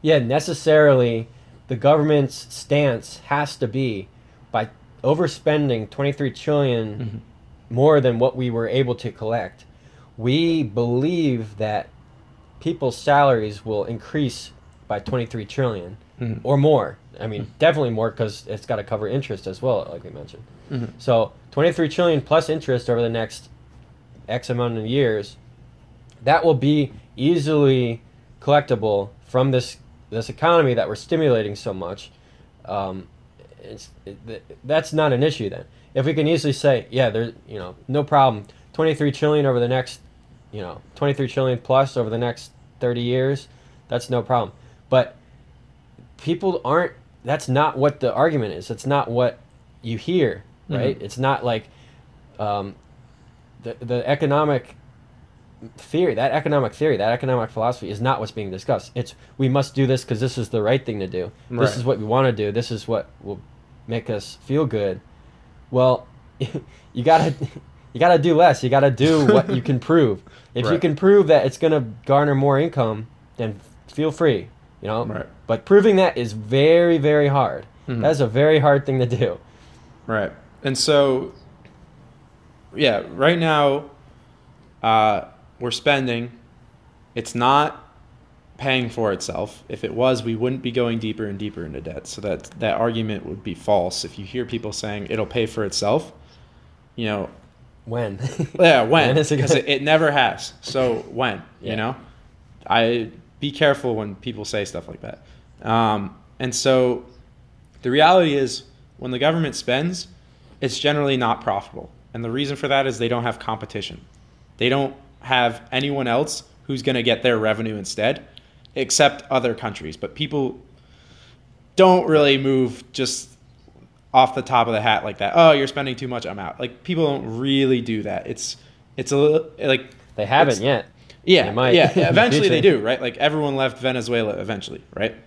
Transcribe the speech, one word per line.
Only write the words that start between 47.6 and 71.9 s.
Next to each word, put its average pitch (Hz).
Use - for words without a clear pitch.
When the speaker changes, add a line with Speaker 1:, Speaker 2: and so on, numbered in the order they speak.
Speaker 1:
what 143
the 123
argument 135
is. 87
It's 113
not 139
what 120
you 113
hear, 131
Speaker 2:
Mm-hmm. 160
Speaker 1:
right? 131
It's 104
not 135
like, 113
um, 101
the, 113
the 123
economic 143
theory, 156
that 120
economic 147
theory, 147
that 104
economic 123
philosophy 110
is 104
not 127
what's 110
being 104
discussed. 95
It's, 123
"We 135
must 139
do 135
this 127
'cause 110
this 127
is 113
the 113
right 131
thing 107
to 95
do. 92
This 120
Speaker 2:
Right. 104
Speaker 1:
is 123
what 127
we 107
wanna 127
do. 104
This 117
is 113
what 113
will 98
make 113
us 104
feel 143
good." 101
Well, 127
<laughs> -
you 123
gotta, 160
you -
gotta 170
do 165
less. 160
You 123
gotta 139
do 147
what 123
you 127
can 131
Speaker 2:
<laughs> -
Speaker 1:
prove. 135
If 123
you 113
Speaker 2:
Right. 170
Speaker 1:
can 160
prove 190
that 156
it's 135
gonna 156